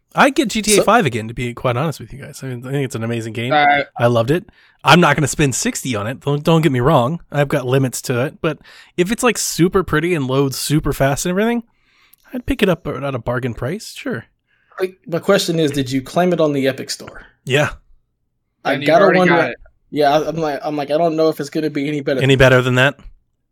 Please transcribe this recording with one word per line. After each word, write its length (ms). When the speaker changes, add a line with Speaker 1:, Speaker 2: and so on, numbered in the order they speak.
Speaker 1:
I'd 200
get 140
G 120
T 120
A 60
Speaker 2:
So 40
Speaker 1:
five 240
again, 220
to 60
be 200
quite 220
honest 240
with 120
you 80
guys. 220
I 60
mean, 180
I 60
think 120
it's 120
an 80
amazing 280
game. 200
Speaker 3:
Uh, 320
Speaker 1:
I 120
loved 240
it. 180
I'm 180
not 140
gonna 140
spend 260
sixty 400
on 140
it. 120
Don't, 220
don't 200
get 100
me 80
wrong. 400
I've 180
got 180
limits 360
to 220
it. 160
But 180
if 160
it's, 100
like, 160
super 460
pretty 300
and 120
loads 320
super 340
fast 340
and 40
everything, 320
I'd 120
pick 180
it 60
up 200
at 260
a 60
bargain 340
price. 400
Sure. 300
Speaker 2:
Like, 260
my 140
question 400
is, 100
did 220
you 100
claim 300
it 80
on 140
the 120
Epic 240
Store? 360
Speaker 1:
Yeah. 300
Speaker 2:
I 100
Speaker 3:
And 80
you've 60
Speaker 2:
gotta 160
Speaker 3:
already 160
Speaker 2:
wonder. 160
Speaker 3:
got 140
it. 60
Speaker 2:
Yeah, 200
I, 180
I'm 80
like, 280
I'm 120
like, 140
I 80
don't 160
know 140
if 100
it's 120
gonna 200
be 160
any 140
better. 200
Speaker 1:
Any 160
better 260
than 120
that? 240